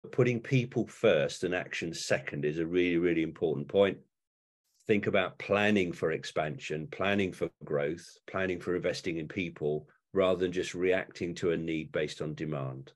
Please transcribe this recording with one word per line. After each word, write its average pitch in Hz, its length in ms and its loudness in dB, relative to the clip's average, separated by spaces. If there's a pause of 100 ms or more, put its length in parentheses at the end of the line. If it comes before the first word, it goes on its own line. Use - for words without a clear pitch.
(120)
Putting 120 300 2
people 120 440 0
first 78 580 2
and 90 120 0
action 85 380 -4
second - 500 -2
is 76 160 0
a 82 60 2
really, 90 320 2
really 85 260 2
important 76 440 -2
point. 98 300 4 (880)
Think 104 220 4
about 92 320 0
planning 101 520 4
for 82 200 -2
expansion, 78 800 -4
planning 98 420 0
for 85 160 -2 (160)
growth, 76 600 -2
planning 92 320 -2
for 87 160 -2
investing 85 420 -2
in 78 100 -6
people, 80 600 -4 (260)
rather 95 260 4
than 90 120 2
just 85 220 -2
reacting 90 600 0
to 87 160 0
a 82 60 2
need 80 340 -4
based 80 300 -4
on 76 140 -4
demand. 67 600 -6